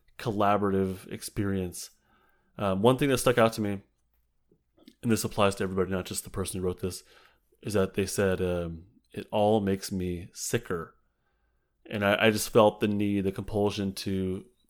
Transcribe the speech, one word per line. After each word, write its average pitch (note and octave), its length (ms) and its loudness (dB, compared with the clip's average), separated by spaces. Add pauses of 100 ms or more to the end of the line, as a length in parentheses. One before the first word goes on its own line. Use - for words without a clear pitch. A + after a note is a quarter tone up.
(200)
collaborative G2 920 0
experience. F#2+ 800 -4 (720)
Um, G2 240 0
one B2+ 140 6
thing C#3 120 0
that B2+ 80 2
stuck B2 220 2
out A2+ 140 4
to A2 80 -6
me, G2+ 180 -2 (1200)
and A#2+ 100 0
this G#2+ 120 0
applies G2+ 320 2
to G#2 80 -4
everybody, F#2 260 -2
not F#2 160 -4
just - 180 -8
the - 60 -18
person F#2+ 300 -6
who F2+ 80 -2
wrote F2+ 120 -4
this, F2+ 220 -8 (640)
is G2 100 -6
that F#2+ 220 2
they G2 100 0
said, F#2+ 340 0
um, F2 440 -4 (280)
"It - 200 -10
all G#2+ 280 4
makes G2 320 -2
me F2+ 400 -6
sicker." - 640 -6 (960)
And G2+ 160 -2
I, G#2 220 4
I - 20 6
just G#2+ 220 0
felt G#2+ 300 6
the A2 60 2
need, G2+ 360 0
the F#2+ 80 0
compulsion G2+ 640 -2
to F#2+ 520 -4 (240)